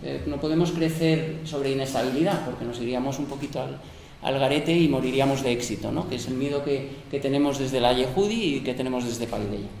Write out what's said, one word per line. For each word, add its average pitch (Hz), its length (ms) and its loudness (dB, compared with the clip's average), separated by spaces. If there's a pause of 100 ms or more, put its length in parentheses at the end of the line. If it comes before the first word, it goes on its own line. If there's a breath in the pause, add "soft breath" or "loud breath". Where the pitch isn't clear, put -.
Eh, 139 240 -6
no 143 100 -4
podemos 160 340 2
crecer 160 720 0
sobre 139 280 -2
inestabilidad, 135 720 0
porque 123 180 -6
nos 120 160 -6
iríamos 127 380 -2
un 147 80 -2
poquito 139 340 -6
al, 135 200 -6 (420 loud breath)
al 135 180 0
garete 147 380 4
y 165 100 8
moriríamos 135 540 4
de 131 100 2
éxito, 110 400 -2
¿no? 165 160 -2
Que - 80 -4
es 117 120 -6
el 127 80 -2
miedo 139 280 0
que, 139 260 -2 (200 loud breath)
que 139 100 -2
tenemos 139 380 2
desde 131 240 0
la 120 100 6
Yehudi 156 680 2
y - 20 0
que 127 160 -2
tenemos 127 280 -2
desde 117 220 -4
Paideia. 104 420 -4 (120)